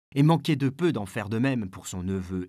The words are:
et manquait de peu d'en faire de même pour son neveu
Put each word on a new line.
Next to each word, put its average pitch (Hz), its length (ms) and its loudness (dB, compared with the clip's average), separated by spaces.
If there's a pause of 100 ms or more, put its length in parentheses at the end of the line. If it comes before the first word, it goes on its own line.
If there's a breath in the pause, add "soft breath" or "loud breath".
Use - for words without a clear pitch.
(160)
et 139 80 6
manquait 160 320 4
de 135 140 0
peu 160 240 0
d'en 104 120 -4
faire 104 220 -6
de 110 100 0
même 120 320 0
pour - 160 -14
son 92 160 -8
neveu 92 480 -4